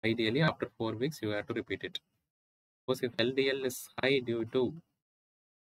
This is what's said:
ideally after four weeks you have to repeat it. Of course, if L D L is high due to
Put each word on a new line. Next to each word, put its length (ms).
ideally 360
after 360
four 160
weeks 260
you 100
have 180
to 60
repeat 280
it. 160
Of 880
course, 160
if 160
L 140
D 180
L 160
is 220
high 200
due 320
to 200